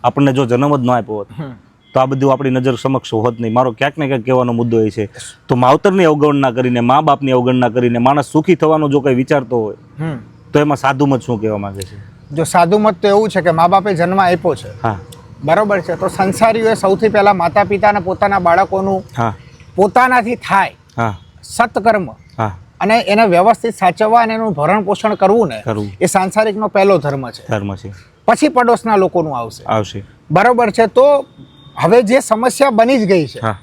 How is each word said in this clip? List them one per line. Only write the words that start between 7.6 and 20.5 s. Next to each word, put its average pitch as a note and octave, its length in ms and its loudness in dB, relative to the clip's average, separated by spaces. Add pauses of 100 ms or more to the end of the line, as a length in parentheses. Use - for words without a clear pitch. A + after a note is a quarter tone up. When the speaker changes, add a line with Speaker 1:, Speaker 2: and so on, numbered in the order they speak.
Speaker 1:
કરીને A#2+ 300 0
માણસ C3+ 260 2
સુખી D#3+ 300 0
થવાનો D#3 340 0
જો C#3+ 100 2
કંઈ C3 160 0
વિચારતો B2+ 420 -2
હોય, G#2+ 180 -4 (240)
Speaker 2:
હમ. D3+ 180 -8 (360)
Speaker 1:
તો D3 60 4
એમાં D3 180 0
સાધુ C3+ 280 0
મત C3+ 160 0
શું A2+ 200 -6
કહેવા G#2+ 160 -4
માંગે G2 240 -8
છે? - 540 -16
Speaker 2:
જો D#3+ 80 -2
સાધુ F3 340 2
મત G#3+ 240 2
તો G#3 60 0
એવું G3+ 220 2
છે F#3 120 -2
કે E3 100 0
મા E3 160 2
બાપે G3 260 2
જન્મ F3+ 280 0
આપ્યો F3 340 0
છે. - 260 -16
Speaker 1:
હા. G#2+ 180 -2 (440)
Speaker 2:
બરોબર G3 380 0
છે, E3+ 140 -6
તો F3+ 120 -4
સંસારીઓએ A3 680 0
સૌથી G3 340 0
પહેલા G3+ 240 4
માતા F3+ 300 0
પિતા G3+ 260 0
અને G#3 100 0
પોતાના F#3+ 400 -2
બાળકોનું F#3+ 640 0 (140)
Speaker 1:
હા. A#2 160 -2 (420)
Speaker 2:
પોતાનાથી A#3+ 600 2
થાય F#3+ 400 -2 (220)